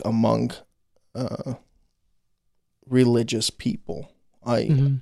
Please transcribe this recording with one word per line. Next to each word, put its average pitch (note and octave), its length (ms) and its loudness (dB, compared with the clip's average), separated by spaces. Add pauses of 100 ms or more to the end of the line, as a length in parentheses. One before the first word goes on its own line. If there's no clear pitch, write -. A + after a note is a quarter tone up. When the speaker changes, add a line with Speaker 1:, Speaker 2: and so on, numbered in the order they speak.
Speaker 1:
among, A2+ 460 2 (640)
uh, B2 380 -8 (1300)
religious B2 640 2
people. - 640 -8 (340)
I, A#2 200 0
Speaker 2:
Mm-hmm. C#3 360 4